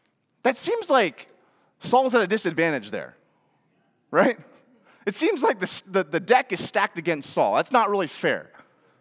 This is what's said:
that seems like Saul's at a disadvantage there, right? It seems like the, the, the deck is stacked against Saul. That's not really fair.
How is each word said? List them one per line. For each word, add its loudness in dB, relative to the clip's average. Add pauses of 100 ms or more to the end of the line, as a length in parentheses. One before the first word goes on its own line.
(440)
that 2
seems -4
like 0 (520)
Saul's 2
at 4
a 0
disadvantage -2
there, -10 (920)
right? 4 (640)
It -4
seems 0
like 2
the, -6
the, 0
the -2
deck 2
is -6
stacked -2
against -4
Saul. 2
That's 0
not 4
really -2
fair. -4 (480)